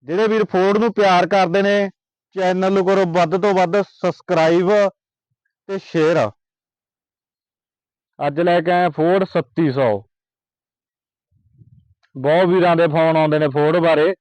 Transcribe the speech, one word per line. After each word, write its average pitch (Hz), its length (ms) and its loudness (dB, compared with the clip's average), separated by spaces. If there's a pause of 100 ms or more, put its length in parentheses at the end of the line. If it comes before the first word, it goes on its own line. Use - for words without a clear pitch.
ਜਿਹੜੇ 180 240 -2
ਵੀਰ 220 160 0
ਫੋਰਡ 196 340 0
ਨੂੰ 220 160 -2
ਪਿਆਰ 185 340 2
ਕਰਦੇ 190 340 0
ਨੇ, 202 280 0 (460)
ਚੈਨਲ 190 380 -2
ਨੂੰ 190 120 0
ਕਰੋ 196 280 2
ਵੱਧ 175 280 0
ਤੋਂ 202 120 0
ਵੱਧ 185 280 0
ਸਬਸਕ੍ਰਾਈਬ 175 880 -2 (1000)
ਤੇ 196 120 -8
ਸ਼ੇਅਰ। 156 520 0 (2000)
ਅੱਜ 147 140 -4
ਲੈ 175 200 0
ਕੇ 175 100 -4
ਆਏ 180 180 0
ਫੋਰਡ 170 340 0
ਛੱਤੀ 160 480 -4
ਸੌ। 117 320 -2 (2250)
ਬਹੁਤ 156 300 0
ਵੀਰਾਂ 175 280 2
ਦੇ 170 120 2
ਫੋਨ 160 300 0
ਆਉਂਦੇ 156 220 2
ਨੇ 151 80 0
ਫੋਰਡ 147 300 0
ਬਾਰੇ 165 440 2